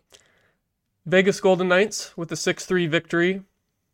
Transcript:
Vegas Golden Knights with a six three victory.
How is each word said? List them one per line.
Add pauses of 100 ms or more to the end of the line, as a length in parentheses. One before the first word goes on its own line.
(1040)
Vegas
Golden
Knights
with
a
six
three
victory. (500)